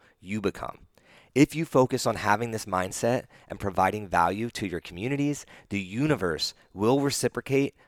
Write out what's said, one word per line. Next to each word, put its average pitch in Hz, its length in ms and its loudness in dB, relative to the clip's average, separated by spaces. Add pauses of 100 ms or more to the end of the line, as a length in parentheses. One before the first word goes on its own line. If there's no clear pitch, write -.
(220)
you 98 180 -6
become. - 460 -6 (480)
If 147 220 4
you 160 100 -2
focus 131 400 2
on 113 120 0
having 107 340 2
this 110 160 -8
mindset 98 560 0 (260)
and 101 100 -10
providing 98 480 0
value 92 440 2
to 107 160 -6
your 85 140 -6
communities, 139 600 -4 (260)
the 101 100 -2
universe 95 760 -2 (220)
will 117 260 2
reciprocate 139 720 -2 (140)